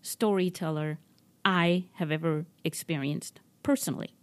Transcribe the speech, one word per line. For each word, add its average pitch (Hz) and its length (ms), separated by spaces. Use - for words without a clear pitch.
storyteller 175 960
I 180 500
have 156 180
ever 156 340
experienced - 760
personally. - 600